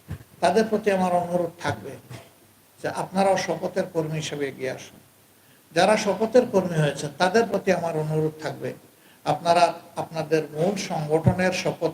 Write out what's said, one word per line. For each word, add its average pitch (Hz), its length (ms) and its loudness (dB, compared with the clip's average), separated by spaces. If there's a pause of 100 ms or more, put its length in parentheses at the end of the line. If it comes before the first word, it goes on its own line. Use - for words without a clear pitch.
(400)
তাদের 190 240 4
প্রতি 214 260 0
আমার 185 220 2
অনুরোধ 175 500 -2
থাকবে 139 280 -6 (920)
যে 151 60 -4
আপনারাও 180 480 0
শপথের 175 500 -4
কর্মী 156 300 -4
হিসেবে 147 320 -4
এগিয়ে 127 220 -6
আসুন। - 300 -14 (760)
যারা 190 220 6
শপথের 220 500 2
কর্মী 180 320 0
হয়েছেন 147 400 0
তাদের 185 320 4
প্রতি 196 220 0
আমার 160 240 0
অনুরোধ 156 460 -2
থাকবে 127 300 -6 (520)
আপনারা 170 500 4 (220)
আপনাদের 156 460 -2 (100)
মূল 175 240 0
সংগঠনের 175 760 0
শপথ - 420 -2